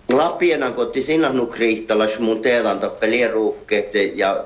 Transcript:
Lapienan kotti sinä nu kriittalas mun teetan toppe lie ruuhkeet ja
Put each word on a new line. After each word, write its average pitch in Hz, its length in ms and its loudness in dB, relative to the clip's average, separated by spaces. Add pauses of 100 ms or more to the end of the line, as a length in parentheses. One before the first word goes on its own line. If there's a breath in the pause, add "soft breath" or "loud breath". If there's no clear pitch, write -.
Lapienan 151 640 2
kotti - 280 -2
sinä 156 280 2
nu 123 160 0
kriittalas 110 760 0
mun 110 220 0
teetan 113 380 2
toppe 104 300 -2
lie 117 180 2
ruuhkeet 107 640 -2 (240)
ja 98 300 0